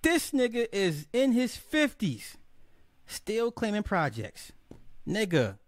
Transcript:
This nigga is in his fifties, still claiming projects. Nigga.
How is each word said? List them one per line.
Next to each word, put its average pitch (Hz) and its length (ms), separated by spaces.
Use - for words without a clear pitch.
This 320 280
nigga 240 420
is 170 400
in 262 200
his 247 240
fifties, - 800
still 226 460
claiming 208 320
projects. 123 720
Nigga. 165 600